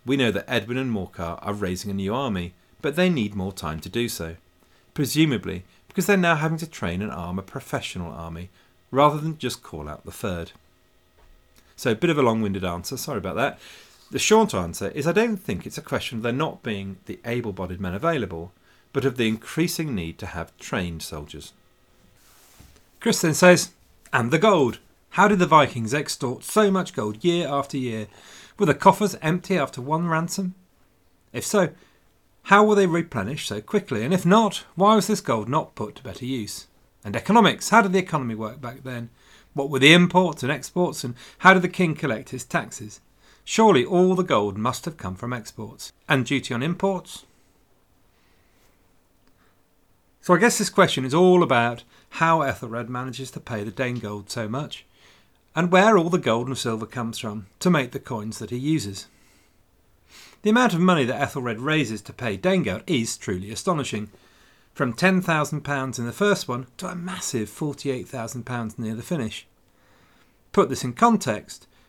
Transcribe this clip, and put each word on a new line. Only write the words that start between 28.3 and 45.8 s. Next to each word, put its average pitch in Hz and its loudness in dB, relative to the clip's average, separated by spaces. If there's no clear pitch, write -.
Were 202 4
the 147 4
coffers 190 2
empty 180 -2
after 135 -4
one 156 -2
ransom? 175 -4
If 120 -6
so, 185 2
how 208 8
were 214 4
they 202 6
replenished 156 -2
so 107 -6
quickly? 123 -2
And 143 0
if 185 0
not, 208 4
why 202 6
was 190 2
this 214 0
gold 113 -2
not 143 -4
put 107 -8
to - -20
better - -12
use? 123 -8
And 101 -8
economics. 185 4
How 220 8
did 196 0
the 190 2
economy 139 -4
work 110 -10
back 120 -12
then? 120 -10
What 139 -4
were 139 0
the 143 10
imports 175 6
and 127 -2
exports, 151 -4
and 123 -6
how 185 8
did 185 6
the 180 -2
king 180 0
collect 135 -4
his 131 -10
taxes? - -8
Surely 202 6
all 185 4
the 180 0
gold 104 0
must 120 -2
have 160 -8
come 95 -8
from 120 -8
exports. - -14